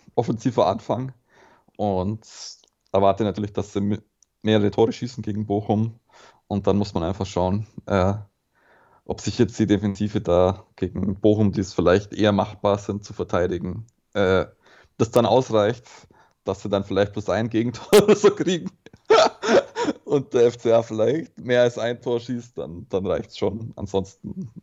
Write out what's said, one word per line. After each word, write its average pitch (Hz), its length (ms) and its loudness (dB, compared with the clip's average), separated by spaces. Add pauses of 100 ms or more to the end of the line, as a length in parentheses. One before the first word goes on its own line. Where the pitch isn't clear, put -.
(160)
offensiver 120 520 0
Anfang 117 440 -4 (640)
und 98 500 -2 (680)
erwarte 98 320 4
natürlich, 104 260 -4
dass - 220 -8
sie 101 80 -2
me-, 101 200 -2 (420)
mehrere 104 280 2
Tore 113 220 2
schießen 123 280 -10
gegen 107 240 -6
Bochum 107 540 -2 (480)
und 98 200 -2
dann 98 100 4
muss 101 160 -2
man 85 100 -2
einfach 95 220 -4
schauen, 92 420 -2 (180)
äh, 98 280 2 (920)
ob - 160 -8
sich - 180 -6
jetzt - 220 0
die 110 80 2
Defensive 101 540 -2
da 92 440 2 (120)
gegen 95 420 -4
Bochum, 104 320 4
die 104 80 -2
es 98 140 -4
vielleicht 98 400 2
eher 104 180 2
machbar 101 460 0
sind, 101 260 -8
zu - 80 -20
verteidigen, 90 720 -4 (280)
äh, 92 320 2 (520)
das 113 140 0
dann 117 140 4
ausreicht, 110 580 2 (600)
dass 98 160 -6
sie 104 80 -8
dann 98 160 -2
vielleicht 101 260 0
bloß 101 180 -8
ein 110 200 -2
Gegentor 123 540 2
<laughs> - 0 -
oder 208 120 6
so - 160 4
kriegen 175 400 -4 (380)
<laughs> - 960 2
und 147 280 -2
der 120 120 6
F 117 120 0
C 117 140 0
A 117 100 4
vielleicht 113 560 -2
mehr 123 260 2
als 120 140 0
ein 120 240 -4
Tor 120 200 -2
schießt, 120 360 -10
dann, 80 320 -12
dann 95 160 -2
reicht's 82 320 -4
schon. 107 380 -4
Ansonsten, 101 720 -8 (140)